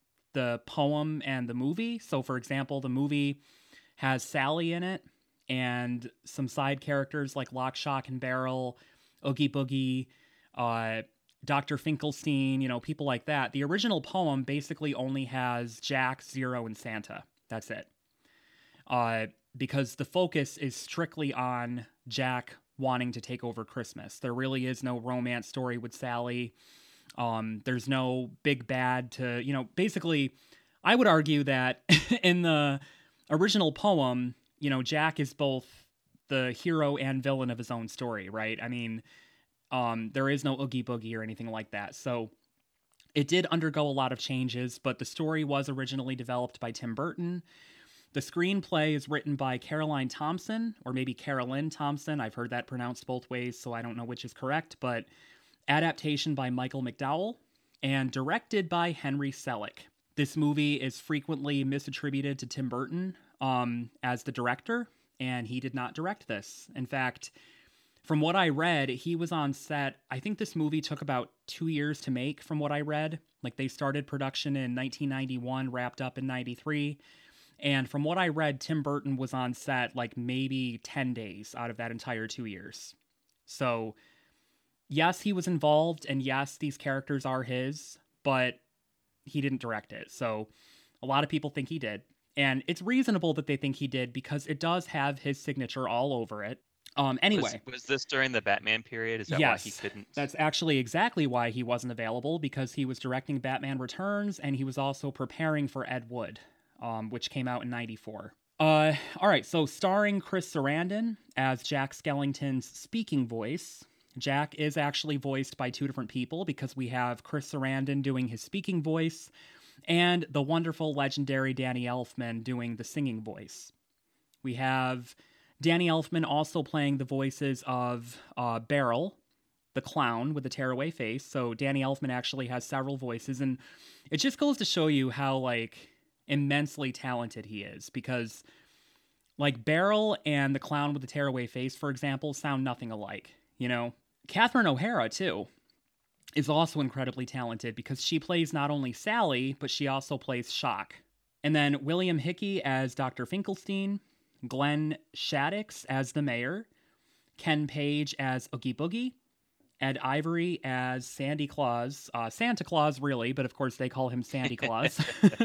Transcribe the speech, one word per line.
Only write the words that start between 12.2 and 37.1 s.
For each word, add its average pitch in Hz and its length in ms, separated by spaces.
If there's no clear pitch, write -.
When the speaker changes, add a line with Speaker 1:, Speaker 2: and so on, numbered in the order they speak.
Speaker 1:
you 131 60
know, 123 120
people 147 260
like 127 200
that. 143 260
The 139 120
original 196 380
poem 147 420
basically 143 520
only 131 300
has 120 540
Jack, 131 440
Zero, 127 420
and 110 100
Santa. 110 480
That's 113 200
it. - 180
Uh, 113 400
because 135 400
the 135 100
focus 170 520
is 135 180
strictly 156 580
on 123 520
Jack 127 480
wanting 123 360
to 120 80
take 123 220
over 113 200
Christmas. - 560
There 123 140
really 131 320
is 127 180
no 123 160
romance 123 480
story 123 300
with 117 160
Sally. 120 600
Um, 113 460
there's 123 240
no 127 440
big 135 240
bad 127 460
to, 123 280
you 139 120
know, 127 220
basically, 165 580
I 214 120
would 247 120
argue 151 360
that 127 400
<laughs> 240 220
in 180 180
the 147 380
original 175 420
poem, 127 640
you 143 100
know, 131 120
Jack 156 380
is 139 140
both 135 320
the 131 240
hero 147 460
and 135 240